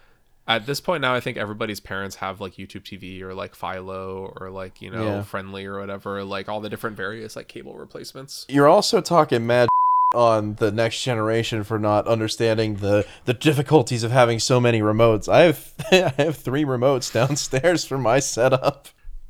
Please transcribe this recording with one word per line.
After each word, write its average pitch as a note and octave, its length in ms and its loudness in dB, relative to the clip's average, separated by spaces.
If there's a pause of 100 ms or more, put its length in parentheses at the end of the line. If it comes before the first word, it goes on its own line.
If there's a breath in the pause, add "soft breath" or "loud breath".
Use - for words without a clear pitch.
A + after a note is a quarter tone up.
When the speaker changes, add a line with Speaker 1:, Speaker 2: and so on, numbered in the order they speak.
(480)
Speaker 1:
At A2+ 200 0
this C#3 120 -4
point E3+ 220 -2
now, B2+ 140 0
I B2 60 0
think B2+ 160 -8
everybody's G#2+ 420 -6
parents G2 380 -8
have, F#2+ 240 -8
like, F#2+ 120 -10
YouTube F#2+ 300 -16
T G2 140 -16
V F#2 260 -14
or, F#2 100 -12
like, F#2+ 220 -10
Philo F#2+ 840 -10
or, F#2 100 -12
like, F#2+ 320 -14
you G2 100 -16
know, F#2 140 -6
Speaker 2:
Yeah. G2+ 180 -4
Speaker 1:
Friendly G2 420 -10
or G2 140 -10
whatever, G2 440 -8
like, G2 260 -8
all G#2+ 120 -6
the G#2+ 80 -10
different G#2+ 280 -8
various, G#2+ 380 -10
like, - 120 -16
cable - 280 -18
replacements. - 760 -16
Speaker 2:
You're C#3+ 180 6
also G3 340 6
talking C#3+ 460 2
mad B2 200 4 (240)
<laughs> - 220 2
on A2 420 2
the G#2+ 160 0
next A2+ 320 -2
generation A2+ 600 -2
for A2 160 -4
not G#2 280 2
understanding A2 680 0
the, G2+ 320 2 (180 loud breath)
the B2 80 0
difficulties C3 680 2
of A2+ 80 -2
having A#2+ 280 4
so B2 220 2
many A#2 200 4
remotes. G#2+ 460 4
I A2+ 140 6
have, E3 400 2
<laughs> - 100 -4
I F3+ 300 4
have D3 160 0
three C#3 260 -4
remotes C3 480 0
downstairs D3 720 0
for C3+ 140 -6
my B2 220 2
setup. B2+ 680 0 (400)